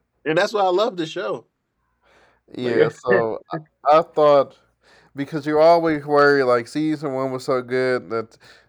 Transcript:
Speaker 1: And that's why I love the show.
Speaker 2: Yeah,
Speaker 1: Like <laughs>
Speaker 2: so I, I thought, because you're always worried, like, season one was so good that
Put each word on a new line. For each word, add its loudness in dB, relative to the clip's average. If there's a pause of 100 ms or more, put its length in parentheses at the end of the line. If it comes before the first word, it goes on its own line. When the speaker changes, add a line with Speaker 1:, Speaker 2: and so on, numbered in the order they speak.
(260)
Speaker 1:
And -2
that's 0
why -2
I 0
love -2
the -6
show. -10 (1120)
Speaker 2:
Yeah, 0
Speaker 1:
Like -2
<laughs> -16
Speaker 2:
so 0 (140)
I, -6 (420)
I 2
thought, 2 (580)
because -8
you're 0
always 2
worried, 4
like, 2
season -4
one -4
was -10
so -2
good -4
that -8 (340)